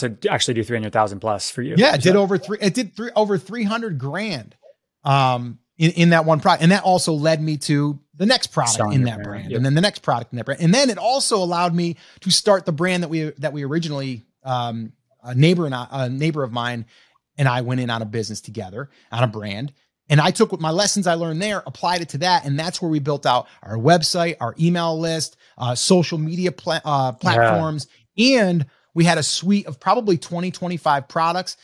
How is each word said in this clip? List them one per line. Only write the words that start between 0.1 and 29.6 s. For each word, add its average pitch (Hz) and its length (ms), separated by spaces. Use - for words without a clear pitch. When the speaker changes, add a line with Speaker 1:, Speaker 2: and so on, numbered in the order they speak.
Speaker 1:
to 202 120
actually 127 240
do 110 80
three 117 140
hundred 107 160
thousand 101 260
plus 104 320
for 127 100
you. 151 160
Speaker 2:
Yeah, 240 160
it 135 80
did 185 120
Speaker 1:
So 202 80
Speaker 2:
over 190 180
three, 202 200
it 202 140
did 240 220
three, 233 200
over 208 220
three 226 260
hundred 208 360
grand, 147 560
um, 127 560
in, 165 140
in 170 180
that 165 160
one 156 140
product. 175 240
And 170 80
that 196 120
also 180 300
led 156 300
me 156 140
to 147 420
the 175 100
next 240 220
product 120 300
Speaker 1:
Selling 107 160
Speaker 2:
in 131 80
Speaker 1:
your 123 80
Speaker 2:
that 110 80
Speaker 1:
brand. 101 100
Speaker 2:
brand, - 240
Speaker 1:
Yep. 120 60
Speaker 2:
and 127 80
then 135 100
the 165 60
next 202 200
product 120 320
in 123 40
that 113 80
brand. 139 160
And 170 120
then 262 160
it 196 80
also 233 460
allowed 175 320
me 170 220
to 185 100
start - 340
the 180 60
brand 175 320
that 151 60
we, 160 140
that 143 140
we 147 120
originally, 139 580
um, 117 500
a 127 140
neighbor 170 300
and 131 100
I, 123 160
a 131 180
neighbor 147 340
of 117 100
mine 117 320
and 139 100
I 123 140
went 127 200
in 120 80
on 117 120
a 113 40
business 107 360
together 107 480
on 120 120
a 123 40
brand. 107 460
And 151 140
I 180 100
took 202 200
what 170 100
my 160 100
lessons 190 360
I 170 80
learned 165 260
there, 202 260
applied 175 340
it 165 80
to 139 100
that. 175 260
And 139 120
that's 170 240
where 175 80
we 156 100
built 143 260
out 123 220
our 104 160
website, 170 640
our 117 200
email 170 400
list, 165 360
uh, 123 180
social 175 420
media 165 340
pla-, 165 340
uh, 135 260
Speaker 1:
Yeah. 117 80
Speaker 2:
platforms. 151 680
And 202 480
we 170 100
had 170 140
a 147 60
suite 196 420